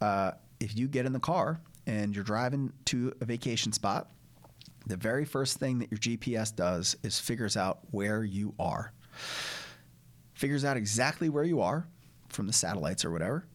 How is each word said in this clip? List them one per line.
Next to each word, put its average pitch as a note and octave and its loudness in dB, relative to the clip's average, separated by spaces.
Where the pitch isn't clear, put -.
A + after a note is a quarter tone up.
Uh, G2 4
if G#2+ -4
you B2+ 2
get C3 0
in C3 0
the C3 -2
car D#3+ 2
and G#2 0
you're G2+ -2
driving B2+ 0
to B2+ 0
a B2 -2
vacation A2+ -2
spot, G2+ 0
the F#2+ -2
very A2+ 0
first C3+ -2
thing C3 0
that A#2 -4
your G#2+ -4
G A#2 0
P A#2 -2
S A2 0
does F2+ 0
is - -2
figures A#2 -2
out F#2+ 0
where G#2+ 0
you G2+ -2
are. - -2
Figures C#3 2
out C#3 2
exactly B2 2
where D3 2
you E3 4
are B2 2
from G2 -4
the A2 0
satellites F2 0
or E2 0
whatever, F2+ 0